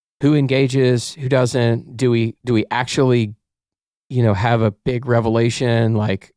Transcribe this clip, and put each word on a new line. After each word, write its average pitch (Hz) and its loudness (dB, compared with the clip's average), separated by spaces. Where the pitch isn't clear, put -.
Who 147 2
engages, 131 0
who 135 -8
doesn't? 120 0
Do 123 0
we, 113 -2
do 123 -2
we 107 2
actually 120 0
you 123 0
know, 107 4
have 117 0
a 107 0
big 123 -6
revelation, 117 0
like, 104 -4